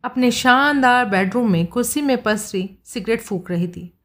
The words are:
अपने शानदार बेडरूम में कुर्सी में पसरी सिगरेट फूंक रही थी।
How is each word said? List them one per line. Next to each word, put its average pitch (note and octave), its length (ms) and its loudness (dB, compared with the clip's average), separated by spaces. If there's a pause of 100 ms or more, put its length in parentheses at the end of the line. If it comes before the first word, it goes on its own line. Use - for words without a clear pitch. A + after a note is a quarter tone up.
अपने B3 280 0
शानदार B3+ 720 4
बेडरूम G3 460 0
में E3+ 160 2
कुर्सी B3 340 -4
में B3+ 220 0
पसरी G#3 460 -2 (160)
सिगरेट A3+ 360 -4
फूंक F3+ 300 -8
रही F3 160 -2
थी। F3 240 -14 (140)